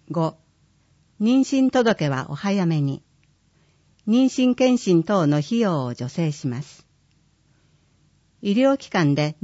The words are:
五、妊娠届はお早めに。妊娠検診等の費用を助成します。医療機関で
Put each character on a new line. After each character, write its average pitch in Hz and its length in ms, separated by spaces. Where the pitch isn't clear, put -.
五、 160 280
妊 240 200
娠 269 320
届 220 380
は 135 200
お 147 60
早 196 300
め 165 140
に。 139 240
妊 240 180
娠 254 300
検 254 220
診 175 260
等 190 220
の 147 120
費 151 220
用 175 240
を 123 120
助 123 120
成 156 240
し 147 160
ま 123 140
す。 - 240
医 202 120
療 269 240
機 - 120
関 147 260
で 151 280